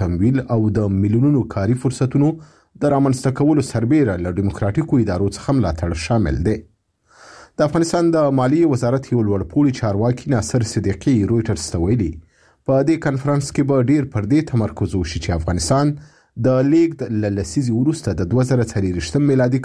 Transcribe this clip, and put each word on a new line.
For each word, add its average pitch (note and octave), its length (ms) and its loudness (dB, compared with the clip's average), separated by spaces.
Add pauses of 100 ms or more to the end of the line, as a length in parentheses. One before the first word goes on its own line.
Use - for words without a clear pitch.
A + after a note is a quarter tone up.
تمویل G2+ 400 0 (140)
او A2 40 2 (200)
د G2+ 180 0
میلیونونو A#2 560 2
کاري G#2 300 0
فرصتونو C#3 500 0 (460)
د - 20 -6 (140)
رامنځته C3 420 0
کولو C#3+ 320 2
سربیره A#2 540 2
له F2+ 120 -4
ډیموکراتیکو G#2 720 0
ادارو G2 280 0
څخه C#3 240 -2
ملاتړ E2+ 500 -2
شامل F2 360 0
دی. G#2+ 160 -2 (1000)
د - 100 4
افغانستان E3+ 440 0
د D3+ 240 2
مالیې D3+ 320 2
وزارت B2+ 380 0
یو A#2+ 180 0
لوړپوړي G#2 540 0
چارواکي A2+ 540 -2
ناصر A2+ 360 0
صدیقي G2 420 -2 (200)
رویټرز A2 420 -2
ته F2 80 -2
ویلي، G2+ 260 0 (600)
په C3+ 100 2 (100)
دې E3 160 2
کنفرانس C#3+ 460 -2
کې C#3+ 220 0
به C3+ 180 4
ډیر C#3+ 240 2
پر G#2 160 -2
دې D3+ 220 2
تمرکز G#2 480 -2
وشي E2+ 240 -4
چې F2 120 -2
افغانستان F2+ 560 0 (540)
د B2+ 100 2 (140)
لیږد D3+ 540 0
له G#2 120 0
لسیزې A#2 440 -2
وروسته C#3+ 420 -2
د E2+ 100 -2
دوه B2+ 200 2
زره A#2+ 200 2
څلېرویشتم F#2+ 600 -2
میلادي C3 340 4